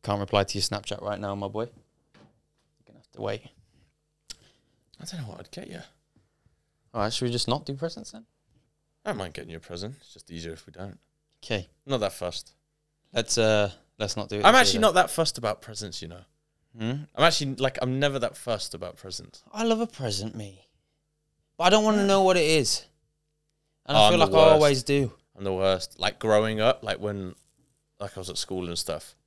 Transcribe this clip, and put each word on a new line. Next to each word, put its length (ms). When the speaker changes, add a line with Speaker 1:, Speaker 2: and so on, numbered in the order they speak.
Speaker 1:
Can't 160
reply 240
to 140
your 60
Snapchat 380
right 180
now, 160
my 120
boy. 160
You're 1200
gonna 120
have 140
to 80
wait. 200
Speaker 2:
I 40
don't 160
know 80
what 100
I'd 120
get 160
you. 120
Speaker 1:
All 80
right, 120
should 120
we 60
just 160
not 180
do 100
presents 360
then? 140
Speaker 2:
I 60
don't 60
mind 160
getting 180
you 60
a 40
present. 400
It's 120
just 180
easier 220
if 120
we 80
don't. 260
Speaker 1:
'Kay. 280
Speaker 2:
Not 160
that 120
fussed. 400
Speaker 1:
Let's, 240
uh, 340
let's 200
not 120
do 80
it 80
Speaker 2:
I'm 80
Speaker 1:
this 80
Speaker 2:
actually 120
Speaker 1:
year 80
Speaker 2:
not 140
that 140
fussed 280
about 240
presents, 400
you 80
know. 120
Speaker 1:
then. 220
Hmm? 60
Speaker 2:
I'm 100
actually, 300
like, 260
I'm 180
never 200
that 180
fussed 380
about 220
presents. 440
Speaker 1:
I 120
love 180
a 60
present, 480
me. 320
But 80
I 60
don't 120
wanna 220
know 180
what 140
it 80
is. 380
And 100
Speaker 2:
Oh, 40
Speaker 1:
I 40
Speaker 2:
I'm 80
Speaker 1:
feel 60
Speaker 2:
the 80
Speaker 1:
like 80
I 20
Speaker 2:
worst. 160
Speaker 1:
always 300
do. 300
Speaker 2:
I'm 80
the 100
worst. 460
Like, 200
growing 420
up, 220
like, 160
when, 340
like, 160
I 40
was 100
at 80
school 300
and 100
stuff 380